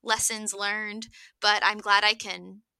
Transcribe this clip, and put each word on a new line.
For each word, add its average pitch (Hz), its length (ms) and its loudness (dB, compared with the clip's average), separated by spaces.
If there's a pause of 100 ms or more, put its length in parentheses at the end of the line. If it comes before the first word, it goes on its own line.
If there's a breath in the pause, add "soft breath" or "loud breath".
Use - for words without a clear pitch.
lessons 220 500 -2
learned. 208 540 -6 (340 soft breath)
But 208 240 4
I'm 208 140 2
glad 208 240 4
I 214 100 4
can, 190 480 -12 (180)